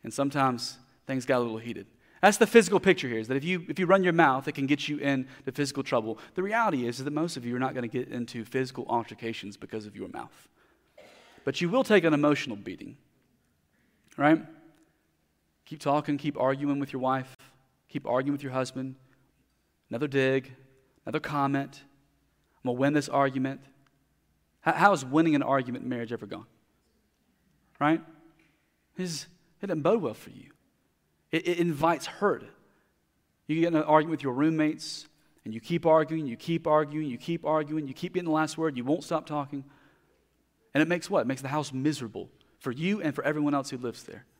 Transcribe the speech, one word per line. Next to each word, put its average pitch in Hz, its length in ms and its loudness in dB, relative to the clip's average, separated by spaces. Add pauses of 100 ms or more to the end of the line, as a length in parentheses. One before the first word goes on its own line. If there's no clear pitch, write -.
And - 100 -10
sometimes 135 640 -2 (280)
things 131 200 -4
got 127 140 4
a 120 40 0
little 113 140 -4
heated. 110 300 -10 (340)
That's 202 160 6
the 220 80 6
physical 196 340 6
picture 185 300 4
here, 117 80 -2
is 110 120 -4
that 131 80 0
if 139 60 -2
you, 175 240 -2
if 156 120 -6
you 185 80 2
run 190 160 6
your 180 100 4
mouth, 139 340 4
it 151 40 -6
can 139 160 -4
get 139 200 0
you 147 120 -4
into 135 520 -4
physical 139 300 -2
trouble. 113 380 0 (160)
The 180 80 -2
reality 202 420 0
is, 120 140 -4
is 131 60 -8
that 147 60 -4
most 160 240 -2
of 127 80 -10
you 120 120 -4
are 123 40 -2
not 131 140 -2
gonna 123 140 -4
get 127 220 -4
into 117 360 -8
physical 131 420 -4
altercations 113 680 -4
because 107 300 -10
of 101 80 -18
your 101 140 -12
mouth. - 380 -16 (960)
But 135 160 -4
you 175 100 0
will 254 140 2
take 202 200 6
an 160 100 4
emotional 147 420 2
beating, 98 420 -14 (1200)
right? 151 280 4 (1200)
Keep 156 140 -14
talking, 147 400 0
keep 143 200 -4
arguing 139 400 0
with 135 140 -6
your 131 80 -4
wife, 131 340 -2 (540)
keep - 160 -8
arguing 135 280 0
with 139 100 -6
your 131 80 -8
husband. 131 420 -4 (960)
Another 123 180 -4
dig, 135 440 2 (560)
another - 120 -2
comment. 139 640 -2 (840)
"I'm 127 60 -2
gonna 123 100 -2
win 143 140 4
this 147 160 0
argument." 135 520 0 (1000)
How, 160 140 0
how 185 200 8
is 139 100 0
winning 151 300 4
an 139 80 2
argument 123 440 0
in 123 40 -6
marriage 120 240 -6
ever 110 140 -10
gone? 92 180 -12 (1300)
Right? 160 240 2 (920)
It's, 175 300 -8 (340)
it 202 80 -10
doesn't 160 140 -4
bode 190 220 2
well 113 100 -4
for - 160 -18
you. 101 220 -20 (800)
It, 160 160 -2
it 175 120 0
invites 165 460 0
hurt. - 380 -2 (1040)
You 160 140 0
get 170 60 4
in 170 80 0
an 156 80 2
argument 156 280 4
with 151 120 -6
your 131 100 -2
roommates, 151 720 -2 (360)
and 110 100 -10
you 113 60 -10
keep 165 260 -2
arguing, 160 420 4
you 117 100 -8
keep 165 300 -2
arguing, 151 400 2
you 120 100 -6
keep 170 280 -4
arguing, 151 420 -2
you 135 60 -10
keep 175 200 -8
getting 175 160 -4
the 156 60 2
last 156 220 0
word, 156 200 -2
you 120 60 -6
won't 143 200 -2
stop 160 220 -4
talking. 143 380 -6 (1120)
And 143 80 4
it 160 60 4
makes 175 220 -4
what? 190 120 2
It 117 60 0
makes 131 140 -4
the 139 80 -8
house 143 240 -4
miserable 123 560 -4 (300)
for 135 120 -6
you 180 300 -2
and 151 120 -2
for 135 100 -6
everyone 147 300 0
else 139 160 -2
who 135 80 -8
lives 120 260 -8
there. - 220 -18 (140)